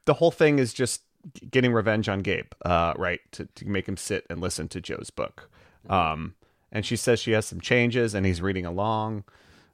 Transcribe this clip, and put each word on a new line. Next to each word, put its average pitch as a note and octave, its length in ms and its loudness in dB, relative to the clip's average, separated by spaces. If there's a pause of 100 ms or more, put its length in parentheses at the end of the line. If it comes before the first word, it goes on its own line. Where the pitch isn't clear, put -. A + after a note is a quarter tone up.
the D3+ 80 4
whole E3+ 180 4
thing D3 280 6
is B2 140 2
just - 280 -2 (320)
g-, - 140 -20
getting B2 260 2
revenge A2 340 2
on G2 120 0
Gabe, F#2+ 320 -4 (120)
uh, E2+ 340 2
right, F2 220 -2 (120)
to, - 140 -12 (100)
to F#2 120 -12
make G2 200 -2
him G2 100 -6
sit - 320 -6
and E2+ 100 -8
listen F2 300 -4
to F#2 120 -10
Joe's - 280 -10
book. - 400 -8 (400)
Um, D#2+ 460 0 (360)
and G#2 140 -4
she A#2+ 120 -2
says A#2+ 220 2
she A#2 120 -2
has G#2+ 140 2
some - 160 -10
changes A#2+ 520 2
and F#2+ 120 0
he's F2 160 2
reading F#2+ 240 -2
along. G#2+ 580 -4 (500)